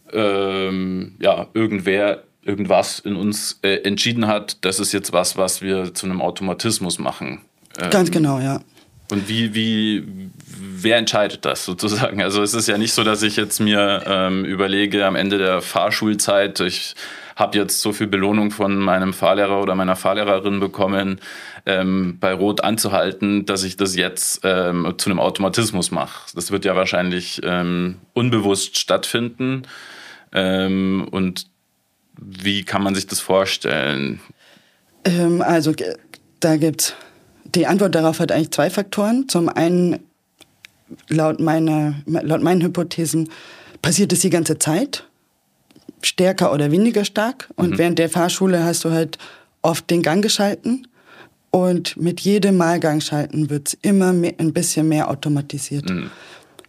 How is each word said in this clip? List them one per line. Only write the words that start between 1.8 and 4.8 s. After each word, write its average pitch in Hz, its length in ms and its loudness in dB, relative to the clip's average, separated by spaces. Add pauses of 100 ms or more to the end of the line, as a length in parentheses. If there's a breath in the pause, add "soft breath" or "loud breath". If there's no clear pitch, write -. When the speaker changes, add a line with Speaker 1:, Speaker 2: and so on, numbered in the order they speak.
Speaker 1:
irgendwas 98 560 0
in 104 160 -4
uns, 104 480 -2
äh, 98 200 2
entschieden 107 440 0
hat, 104 380 -2
das 95 140 -2
ist 98 120 -2